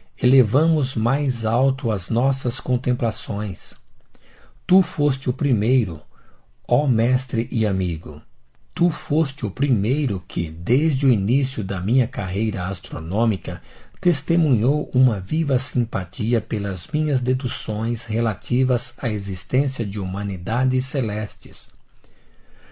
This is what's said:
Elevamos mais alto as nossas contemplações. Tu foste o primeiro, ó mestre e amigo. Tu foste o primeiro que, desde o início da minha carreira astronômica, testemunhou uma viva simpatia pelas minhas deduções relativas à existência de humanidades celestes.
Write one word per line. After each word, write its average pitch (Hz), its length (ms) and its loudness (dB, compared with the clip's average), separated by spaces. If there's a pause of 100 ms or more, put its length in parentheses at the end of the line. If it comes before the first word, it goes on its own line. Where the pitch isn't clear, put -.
(220)
Elevamos 135 760 4
mais 120 500 0
alto 127 440 2
as 101 220 -2
nossas 127 480 0
contemplações. 117 1120 -2 (960)
Tu 185 160 8
foste 147 440 0
o 127 60 0
primeiro, 113 640 2 (680)
ó 123 180 4
mestre 123 640 2
e 110 140 2
amigo. 87 560 -2 (540)
Tu 170 160 4
foste - 520 -2
o 107 60 -2
primeiro 123 800 0
que, 80 240 -4
desde 135 560 2
o 131 40 6
início 117 520 2
da 92 180 -4
minha 117 260 2
carreira 95 600 -2
astronômica, 92 920 -2 (400)
testemunhou 147 920 2
uma 123 260 4
viva 143 380 0
simpatia 117 840 -2
pelas 101 540 -4
minhas 151 260 0
deduções 120 880 -2
relativas 117 920 0
à 123 100 -2
existência 107 760 -2
de 101 160 -4
humanidades 101 840 -2
celestes. - 840 -6 (1040)